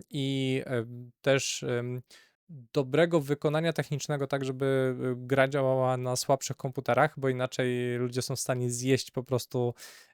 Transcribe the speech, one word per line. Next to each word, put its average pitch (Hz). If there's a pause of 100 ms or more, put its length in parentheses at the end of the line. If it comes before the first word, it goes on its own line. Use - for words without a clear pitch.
i, 135
em, 120 (100)
też, -
em, 123 (480)
dobrego 147
wykonania 151
technicznego, 139
tak 139
żeby, 131
e, 127
gra 131
działała 131
na 127
słabszych -
komputerach, 131
bo 135
inaczej 123
ludzie 123
są 123
w -
stanie 123
zjeść 123
po 127
prostu, 123 (400)